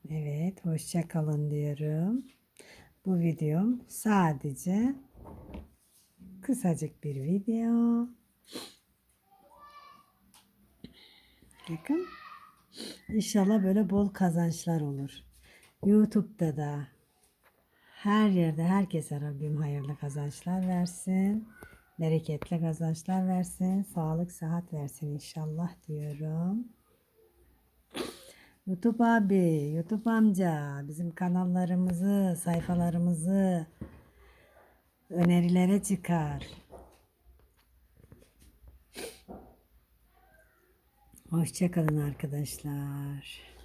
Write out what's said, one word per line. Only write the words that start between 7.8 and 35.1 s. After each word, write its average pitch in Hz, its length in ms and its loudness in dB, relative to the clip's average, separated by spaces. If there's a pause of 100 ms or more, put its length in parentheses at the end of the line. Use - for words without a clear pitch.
Bakın. 285 360 -4 (1040)
İnşallah 208 540 2
böyle 190 260 4
bol 202 200 2
kazançlar 170 720 0
olur. 139 300 -6 (760)
YouTube'da 202 720 4
da, 147 300 -4 (1080)
her 208 340 4
yerde 165 340 4
herkese 170 580 0
Rabbim 147 360 -4
hayırlı 143 400 -4
kazançlar 147 680 -4
versin. 190 800 0 (520)
Bereketli 160 600 -2
kazançlar 165 680 -2
versin. 185 560 0
Sağlık, 165 480 -2
sıhhat 170 420 -6
versin 147 340 -8
inşallah 156 680 -6 (120)
diyorum. 156 800 -4 (2000)
YouTube 226 360 0
abi, 185 720 4
YouTube 208 340 -2
amca, 175 800 2
bizim 165 280 -6
kanallarımızı, 180 1300 2
sayfalarımızı 175 1200 2 (1400)
önerilere 175 760 4